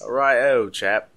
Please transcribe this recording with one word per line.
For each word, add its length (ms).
All 100
right, 260
oh 320
chap. 480